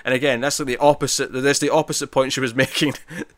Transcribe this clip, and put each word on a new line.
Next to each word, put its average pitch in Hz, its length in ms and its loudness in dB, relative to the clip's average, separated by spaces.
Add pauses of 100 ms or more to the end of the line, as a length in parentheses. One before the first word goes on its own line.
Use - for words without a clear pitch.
And 127 80 0
again, 127 280 2
that's 143 180 -2
like 143 80 -4
the 123 100 -2
opposite, 143 560 2
that's 135 260 2
the 143 100 0
opposite 151 420 -2
point 131 220 2
she 131 60 -2
was 123 160 -2
<laughs> 135 80 2
making 135 300 0 (440)